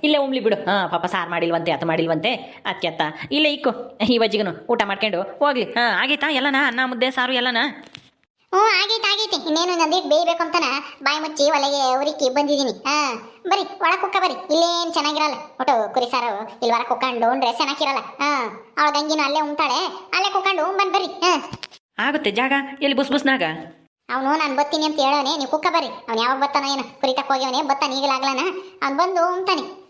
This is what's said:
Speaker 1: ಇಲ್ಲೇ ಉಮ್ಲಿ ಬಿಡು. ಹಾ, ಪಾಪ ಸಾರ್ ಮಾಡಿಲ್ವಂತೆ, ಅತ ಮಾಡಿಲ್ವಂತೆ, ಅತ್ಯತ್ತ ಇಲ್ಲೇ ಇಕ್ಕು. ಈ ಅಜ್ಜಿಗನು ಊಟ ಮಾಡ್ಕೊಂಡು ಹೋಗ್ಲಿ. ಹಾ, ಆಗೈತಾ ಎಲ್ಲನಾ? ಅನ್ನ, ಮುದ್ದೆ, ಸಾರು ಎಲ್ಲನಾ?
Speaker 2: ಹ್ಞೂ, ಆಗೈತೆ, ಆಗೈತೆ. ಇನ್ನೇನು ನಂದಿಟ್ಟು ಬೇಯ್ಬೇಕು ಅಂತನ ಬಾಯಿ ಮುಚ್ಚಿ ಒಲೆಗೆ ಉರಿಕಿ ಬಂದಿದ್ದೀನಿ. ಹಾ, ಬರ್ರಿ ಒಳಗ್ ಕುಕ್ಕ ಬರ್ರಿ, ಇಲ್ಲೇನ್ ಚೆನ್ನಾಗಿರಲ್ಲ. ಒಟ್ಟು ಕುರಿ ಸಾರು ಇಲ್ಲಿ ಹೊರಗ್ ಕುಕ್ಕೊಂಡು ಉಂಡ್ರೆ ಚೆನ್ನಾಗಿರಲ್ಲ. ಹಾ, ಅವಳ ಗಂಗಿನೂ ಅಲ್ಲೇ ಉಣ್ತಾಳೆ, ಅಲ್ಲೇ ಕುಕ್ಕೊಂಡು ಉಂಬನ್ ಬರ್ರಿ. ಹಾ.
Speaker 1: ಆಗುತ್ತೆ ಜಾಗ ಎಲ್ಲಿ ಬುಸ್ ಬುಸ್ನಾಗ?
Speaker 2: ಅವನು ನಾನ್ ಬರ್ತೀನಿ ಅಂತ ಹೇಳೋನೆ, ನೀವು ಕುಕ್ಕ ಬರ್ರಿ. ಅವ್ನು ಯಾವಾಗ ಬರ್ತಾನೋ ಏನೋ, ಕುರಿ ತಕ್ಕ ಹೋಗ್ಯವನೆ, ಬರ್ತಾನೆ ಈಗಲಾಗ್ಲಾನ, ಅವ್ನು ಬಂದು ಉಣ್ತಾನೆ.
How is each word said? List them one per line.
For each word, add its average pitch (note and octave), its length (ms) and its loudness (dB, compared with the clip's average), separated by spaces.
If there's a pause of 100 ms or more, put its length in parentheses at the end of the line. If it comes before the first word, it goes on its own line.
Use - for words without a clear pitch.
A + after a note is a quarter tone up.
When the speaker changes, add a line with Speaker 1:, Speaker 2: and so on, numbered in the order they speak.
Speaker 1:
ಇಲ್ಲೇ D4 200 4
ಉಮ್ಲಿ C4 220 -2
ಬಿಡು. G#3 200 2
ಹಾ, F#3+ 100 2 (160)
ಪಾಪ F3 140 -2
ಸಾರ್ F3 280 -2
ಮಾಡಿಲ್ವಂತೆ, E3 420 0
ಅತ E3+ 160 -4
ಮಾಡಿಲ್ವಂತೆ, E3 400 0 (400)
ಅತ್ಯತ್ತ E3 300 -4 (340)
ಇಲ್ಲೇ D4+ 200 2
ಇಕ್ಕು. C4+ 160 0 (420)
ಈ A#3 120 4
ಅಜ್ಜಿಗನು G3+ 280 0 (180)
ಊಟ A#3 180 2
ಮಾಡ್ಕೊಂಡು G3 320 -2 (180)
ಹೋಗ್ಲಿ. C4+ 260 2 (120)
ಹಾ, A#3+ 80 2 (160)
ಆಗೈತಾ D4 280 0 (100)
ಎಲ್ಲನಾ? C4+ 300 0
ಅನ್ನ, B3+ 220 0
ಮುದ್ದೆ, B3+ 180 0
ಸಾರು C4 300 -2
ಎಲ್ಲನಾ? B3 240 0 (880)
Speaker 2:
ಹ್ಞೂ, F#4+ 100 4 (160)
ಆಗೈತೆ, G#4 320 0
ಆಗೈತೆ. G4+ 260 0 (120)
ಇನ್ನೇನು E4+ 320 2
ನಂದಿಟ್ಟು D#4+ 320 2
ಬೇಯ್ಬೇಕು E4+ 320 2
ಅಂತನ E4 220 0 (380)
ಬಾಯಿ C#4+ 200 0
ಮುಚ್ಚಿ D4+ 200 -2 (100)
ಒಲೆಗೆ C#4+ 240 0 (200)
ಉರಿಕಿ D4 360 0
ಬಂದಿದ್ದೀನಿ. C#4 380 2 (140)
ಹಾ, C#4+ 100 2 (540)
ಬರ್ರಿ G4 120 2 (220)
ಒಳಗ್ F4+ 180 2
ಕುಕ್ಕ G4 200 -2
ಬರ್ರಿ, E4 140 0 (180)
ಇಲ್ಲೇನ್ E4+ 420 2
ಚೆನ್ನಾಗಿರಲ್ಲ. D4+ 400 0 (240)
ಒಟ್ಟು C4 140 4 (200)
ಕುರಿ B3 180 0
ಸಾರು A#3+ 200 0 (300)
ಇಲ್ಲಿ A#3+ 120 2
ಹೊರಗ್ A#3 160 0
ಕುಕ್ಕೊಂಡು A#3+ 420 0
ಉಂಡ್ರೆ C4 180 2 (100)
ಚೆನ್ನಾಗಿರಲ್ಲ. C#4+ 400 0 (200)
ಹಾ, C#4+ 80 0 (500)
ಅವಳ D4 180 4
ಗಂಗಿನೂ D4+ 300 0
ಅಲ್ಲೇ D4 140 0
ಉಣ್ತಾಳೆ, D4 380 0 (360)
ಅಲ್ಲೇ F#4+ 200 2
ಕುಕ್ಕೊಂಡು F#4+ 360 2
ಉಂಬನ್ G4 240 0
ಬರ್ರಿ. F#4+ 140 2 (140)
ಹಾ. F4+ 80 4 (760)
Speaker 1:
ಆಗುತ್ತೆ C#4 240 0
ಜಾಗ B3 220 2 (300)
ಎಲ್ಲಿ C#4 160 2
ಬುಸ್ C#4 160 0
ಬುಸ್ನಾಗ? C4+ 280 2 (680)
Speaker 2:
ಅವನು C4 220 0 (100)
ನಾನ್ C#4 180 0
ಬರ್ತೀನಿ D4+ 300 0
ಅಂತ D4+ 160 -2
ಹೇಳೋನೆ, C#4 360 2
ನೀವು C4 140 -4
ಕುಕ್ಕ D#4 220 2
ಬರ್ರಿ. C#4+ 140 0 (180)
ಅವ್ನು A3+ 160 0
ಯಾವಾಗ C4 180 2
ಬರ್ತಾನೋ C#4 320 0
ಏನೋ, C4+ 100 -4 (160)
ಕುರಿ C4 180 0
ತಕ್ಕ C#4 140 -2
ಹೋಗ್ಯವನೆ, C4 380 0
ಬರ್ತಾನೆ C#4 300 0
ಈಗಲಾಗ್ಲಾನ, C4+ 420 0 (400)
ಅವ್ನು C#4 200 -2
ಬಂದು F4+ 200 2 (140)
ಉಣ್ತಾನೆ. F#4 280 -2 (260)